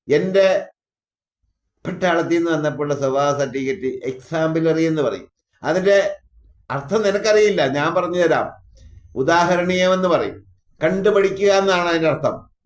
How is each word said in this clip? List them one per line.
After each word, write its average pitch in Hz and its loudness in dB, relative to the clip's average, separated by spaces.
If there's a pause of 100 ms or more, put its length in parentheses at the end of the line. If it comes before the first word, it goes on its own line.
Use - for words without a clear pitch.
(160)
എന്റെ 190 2 (1200)
പട്ടാളത്തിൽ 170 0
നിന്ന് 170 0
വന്നപ്പോഴുള്ള 147 -2
സ്വഭാവ 139 0
സർട്ടിഫിക്കറ്റ് 131 -4
എക്സാംപിളറി 160 -2
എന്ന് 160 0
പറയും. 98 -4 (360)
അതിന്റെ 185 2 (560)
അർത്ഥം 143 -2
നിനക്കറിയില്ല, 202 2
ഞാൻ 143 -2
പറഞ്ഞു 175 0
തരാം. 147 0 (640)
ഉദാഹരണീയമെന്ന് 180 2
പറയും, 123 -2 (380)
കണ്ടുപഠിക്കുക 196 2
എന്നാണ് 190 2
അതിന്റെ 160 0
അർത്ഥം. 131 -4